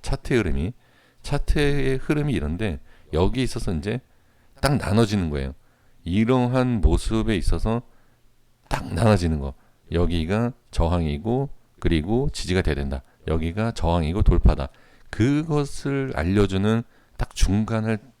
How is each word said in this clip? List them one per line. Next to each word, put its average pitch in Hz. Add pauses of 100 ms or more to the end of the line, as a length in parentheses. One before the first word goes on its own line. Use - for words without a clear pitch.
차트의 -
흐름이, 82 (500)
차트의 143
흐름이 147
이런데 82 (320)
여기 101
있어서 113
이제 104 (640)
딱 139
나눠지는 101
거예요. 67 (520)
이러한 123
모습에 110
있어서 110 (880)
딱 -
나눠지는 85
거. 69 (380)
여기가 87 (180)
저항이고 85 (320)
그리고 107
지지가 90
돼야 80
된다. 69 (240)
여기가 85
저항이고 82
돌파다. 71 (400)
그것을 139
알려주는 98 (360)
딱 -
중간을 110 (220)